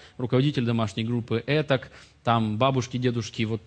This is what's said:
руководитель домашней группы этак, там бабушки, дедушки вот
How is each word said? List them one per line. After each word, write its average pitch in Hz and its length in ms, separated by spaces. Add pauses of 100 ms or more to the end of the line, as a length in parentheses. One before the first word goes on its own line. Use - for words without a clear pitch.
(160)
руководитель 131 480
домашней 113 400
группы 117 420
этак, 143 460 (320)
там 110 340
бабушки, 127 400
дедушки 120 460
вот 95 220